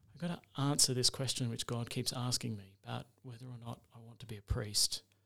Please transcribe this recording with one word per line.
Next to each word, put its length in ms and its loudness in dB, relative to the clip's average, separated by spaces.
I 40 -20
gotta 240 -4
answer 340 6
this 160 4
question 400 0
which 180 -2
God 220 -2
keeps 240 -2
asking 440 0
me 260 -14
about 240 -6
whether 240 -12
or 100 -12
not 240 -10
I 60 -18
want 200 -18
to 60 -12
be 100 -8
a 60 -14
priest 580 2